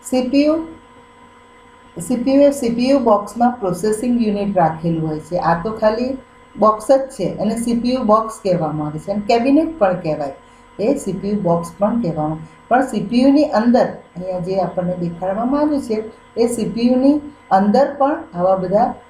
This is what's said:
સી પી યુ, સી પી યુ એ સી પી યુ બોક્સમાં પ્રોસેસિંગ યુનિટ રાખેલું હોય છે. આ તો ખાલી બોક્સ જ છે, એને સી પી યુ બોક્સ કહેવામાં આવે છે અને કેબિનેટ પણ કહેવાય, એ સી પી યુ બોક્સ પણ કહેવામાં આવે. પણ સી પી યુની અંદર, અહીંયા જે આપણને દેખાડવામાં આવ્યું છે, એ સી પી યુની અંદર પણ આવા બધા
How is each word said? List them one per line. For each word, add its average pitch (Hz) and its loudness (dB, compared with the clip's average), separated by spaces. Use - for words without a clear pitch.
સી 254 -2
પી 277 2
યુ, 320 0
સી 233 -2
પી 269 0
યુ 277 8
એ 285 8
સી 240 -2
પી 247 0
યુ 277 4
બોક્સમાં 233 2
પ્રોસેસિંગ 214 0
યુનિટ 202 -2
રાખેલું 160 0
હોય 156 -4
છે. - -8
આ 170 0
તો 220 -4
ખાલી 226 -2
બોક્સ - 2
જ 269 6
છે, 262 -4
એને 208 -2
સી 233 -2
પી 247 0
યુ 262 -4
બોક્સ 214 2
કહેવામાં 156 -2
આવે 151 -8
છે 196 -8
અને 208 -4
કેબિનેટ 277 2
પણ 185 2
કહેવાય, 151 -6
એ 233 0
સી 214 -6
પી 196 -6
યુ 202 -2
બોક્સ 170 -2
પણ 226 0
કહેવામાં 156 -4
આવે. - -14
પણ 262 2
સી 202 -4
પી 240 0
યુની 277 4
અંદર, 233 2
અહીંયા 180 -10
જે 190 -2
આપણને 180 -4
દેખાડવામાં 196 -4
આવ્યું 302 0
છે, 214 -4
એ 233 2
સી 220 -2
પી 233 -2
યુની 269 4
અંદર 208 4
પણ 285 2
આવા 180 2
બધા 202 0